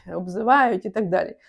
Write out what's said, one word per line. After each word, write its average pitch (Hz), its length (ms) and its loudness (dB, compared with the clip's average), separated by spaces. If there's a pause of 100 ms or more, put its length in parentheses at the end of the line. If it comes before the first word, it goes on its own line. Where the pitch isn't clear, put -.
(140)
обзивають 220 720 2
і 208 40 -6
так 208 180 -2
далі. 180 280 -2 (120)